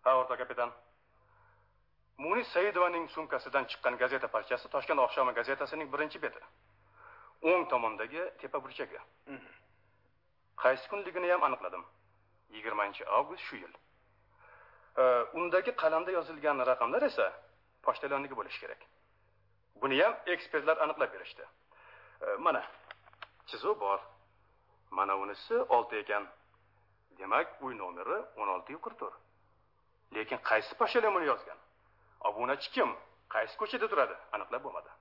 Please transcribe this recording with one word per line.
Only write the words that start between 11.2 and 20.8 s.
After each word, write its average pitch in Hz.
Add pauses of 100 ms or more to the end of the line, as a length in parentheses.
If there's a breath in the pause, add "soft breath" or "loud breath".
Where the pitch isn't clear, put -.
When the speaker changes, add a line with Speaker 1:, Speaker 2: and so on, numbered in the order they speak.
Speaker 1:
ham 175
aniqladim. 92 (680)
Yigirmanchi 107
avgust 143
shu -
yil. 87 (1300 loud breath)
E, - (360)
undagi 180 (100)
qalamda 165
yozilgan 151 (140)
raqamlar 139
esa 104 (600)
pochtalyonniki 139
bo'lishi -
kerak. - (1000)
Buni 135
ham 226 (120)
ekspertlar 156
aniqlab 151